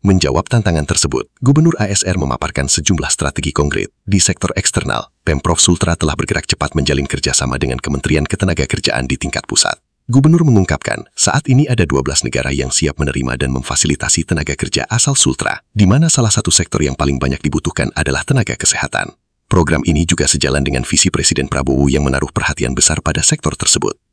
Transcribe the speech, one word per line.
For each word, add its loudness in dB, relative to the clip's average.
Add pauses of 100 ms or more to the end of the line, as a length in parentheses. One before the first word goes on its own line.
Menjawab 2
tantangan 2
tersebut, -2 (160)
Gubernur 4
A 0
S -2
R 0
memaparkan -2
sejumlah 0
strategi -4
konkret. -2
Di 0
sektor 0
eksternal, -4
Pemprov 0
Sultra 2
telah -2
bergerak -4
cepat -2
menjalin 0
kerjasama -2
dengan -2
Kementerian 0
Ketenagakerjaan -2
di -4
tingkat -6
pusat. -2 (320)
Gubernur 6
mengungkapkan, 2
saat 0
ini 4
ada 2
dua 0
belas -4
negara -2
yang -4
siap 0
menerima -2
dan -2
memfasilitasi -2
tenaga -2
kerja -4
asal 0
Sultra, 0
di 4
mana 4
salah 2
satu 0
sektor 0
yang -2
paling 0
banyak -2
dibutuhkan -2
adalah -2
tenaga 0
kesehatan. -4 (380)
Program 4
ini 2
juga 0
sejalan 0
dengan -2
visi 0
Presiden -2
Prabowo 2
yang 2
menaruh -2
perhatian -2
besar 0
pada -2
sektor 0
tersebut. -2 (140)